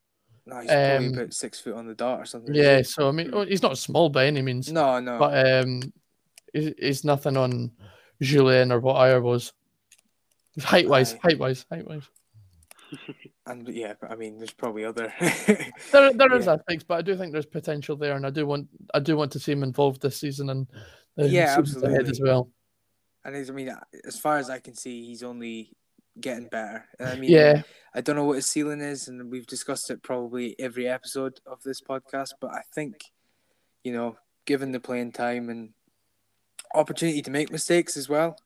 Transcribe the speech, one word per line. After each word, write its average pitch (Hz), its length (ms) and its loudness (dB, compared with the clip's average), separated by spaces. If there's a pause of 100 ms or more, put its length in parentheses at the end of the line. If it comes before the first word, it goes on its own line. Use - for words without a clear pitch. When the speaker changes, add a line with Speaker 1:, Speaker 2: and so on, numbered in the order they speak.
(460)
Speaker 1:
No, 127 140 -14
he's - 120 -6
probably 139 360 4
Speaker 2:
Um, 131 60 -4
Speaker 1:
about 123 200 -8
six - 260 -10
foot 117 160 -10
on 117 100 -12
the 113 80 -14
dot 120 260 -4
or 104 60 -14
something, 123 300 -8
Speaker 2:
Yeah, 147 80 6
Speaker 1:
isn't 139 140 8
he? 131 60 4
Speaker 2:
so 143 240 0
I 139 40 2
mean, 165 180 -4
Speaker 3:
Hmm. - 60 -6
Speaker 2:
well, 208 100 0
he's 185 160 -2
not 135 160 0
small 151 320 2
by 139 160 2
any 147 160 0
means. 131 300 -4
Speaker 1:
No, 139 280 2
no. 123 200 -4
Speaker 2:
But, 131 440 4
um, 127 300 -6 (600)
he's, 151 260 -2
he's 139 240 -2
nothing 143 340 0
on 123 340 -2 (500)
Julian 131 500 6
or 120 80 4
what 131 160 2
Ajer 131 260 6
was. 120 320 -2 (1080)
Height-wise, 135 540 4
Speaker 1:
Aye. - 80 -16
Speaker 2:
height-wise, 135 500 0
height-wise. 160 380 -12 (840)
Speaker 1:
<laughs> - 80 -16 (480)
And 123 200 -14
yeah, 113 340 -10
but - 100 -14
I 113 40 -12
mean, 110 240 -14
there's 113 140 -14
probably 110 320 -8
other 113 320 -8
<laughs> - 40 -14 (720)
Speaker 2:
There, 277 220 10
there 254 200 6
is 220 140 2
Speaker 1:
Yeah. 165 60 6
Speaker 2:
aspects, 160 300 -2
but 175 140 -2
I 170 60 -2
do 190 120 -2
think 180 160 -8
there's 151 140 -4
potential 151 500 -6
there, 143 200 -4
and 139 100 -6
I 135 60 -4
do 147 160 -2
want, 143 200 -4 (260)
I 147 60 2
do 151 180 2
want 147 160 0
to 143 60 -8
see - 120 -4
him 143 100 0
involved 135 400 0
this 139 160 -4
season 139 320 -8
and 131 180 -6 (480)
the 147 120 2
Speaker 1:
Yeah, 156 280 4
Speaker 2:
seasons 139 280 0
ahead 139 160 2
Speaker 1:
absolutely. 131 120 0
Speaker 2:
as 123 100 4
well. 131 280 4 (760)
Speaker 1:
And 135 120 -14
he's, 135 140 -10
I 135 40 -12
mean, 131 220 -10 (320)
as 131 120 -12
far 151 180 0
as 131 120 -6
I 131 100 -10
can 123 160 -20
see, 120 300 -14
he's 117 180 -16
only 117 520 -12 (440)
getting 120 280 -10
better. 110 380 -10 (140)
And 127 100 -6
I 127 60 -6
mean, 131 160 2
Speaker 2:
Yeah. 151 300 10 (320)
Speaker 1:
I 123 80 -6
don't 147 140 -4
know 147 100 0
what 143 120 0
his 139 100 -6
ceiling 147 340 -4
is, 143 260 -10
and 123 240 -16
we've 127 160 -12
discussed - 440 -8
it 110 120 -12
probably 123 560 -6
every 123 280 -6
episode 131 580 -8
of 127 180 -18
this 135 180 -10
podcast, 135 600 -8
but 123 100 -10
I 143 100 -10 (120)
think, 147 280 -10 (800)
you 127 100 -8
know, 117 220 -6 (300)
given 135 260 -2
the 127 80 -6
playing 120 320 -8
time 120 380 -6
and 113 200 -12 (1040)
opportunity 156 480 0
to 131 100 -12
make 143 200 -2
mistakes 165 460 0
as 135 120 -10
well. 156 360 0